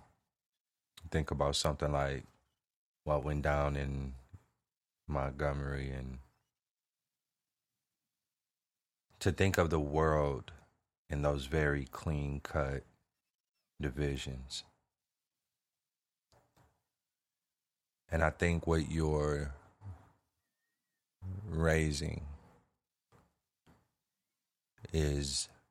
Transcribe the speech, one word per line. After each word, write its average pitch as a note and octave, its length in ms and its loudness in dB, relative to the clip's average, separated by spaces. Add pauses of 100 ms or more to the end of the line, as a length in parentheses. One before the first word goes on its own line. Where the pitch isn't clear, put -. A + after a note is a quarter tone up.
(1120)
think D#2+ 200 0
about C#2+ 240 2
something D2+ 360 0
like C#2 320 0 (800)
what D2+ 200 0
went D2 180 0
down C#2+ 340 2
in C#2 380 -4 (960)
Montgomery, C#2 840 -2
and C2 280 -8 (3000)
to F#2+ 140 4
think F#2+ 240 4
of F2 120 4
the D#2+ 100 2
world D2 720 2 (580)
in C#2+ 120 -2
those C#2+ 260 0
very D2 440 2
clean-cut C#2+ 920 -2 (1000)
divisions. C#2 840 -4 (3500)
And E2 140 2
I D#2 60 6
think E2+ 360 0
what E2 240 2
you're D2+ 640 0 (2000)
raising D#2 720 2 (2750)
is C#2+ 560 0 (220)